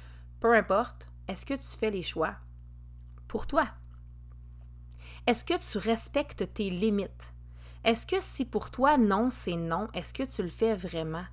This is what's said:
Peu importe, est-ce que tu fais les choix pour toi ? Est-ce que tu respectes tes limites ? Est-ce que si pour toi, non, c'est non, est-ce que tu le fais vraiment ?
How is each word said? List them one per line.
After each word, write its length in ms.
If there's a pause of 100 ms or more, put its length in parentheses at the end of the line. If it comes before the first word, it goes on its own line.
(420)
Peu 160
importe, 500 (220)
est-ce 160
que 80
tu 240
fais 120
les 140
choix 320 (920)
pour 180
toi ? 220 (1600)
Est-ce 200
que 120
tu 200
respectes 760
tes 160
limites ? 640 (520)
Est-ce 200
que 140
si 240
pour 280
toi, 260
non, 320
c'est 260
non, 380
est-ce 200
que 100
tu 200
le 60
fais 260
vraiment ? 580